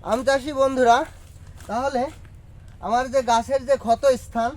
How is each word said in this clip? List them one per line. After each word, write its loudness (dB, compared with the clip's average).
আম 0
চাষি 0
বন্ধুরা, 4
তাহলে -2
আমার 0
যে 4
গাছের 0
যে 4
ক্ষত 0
স্থান -2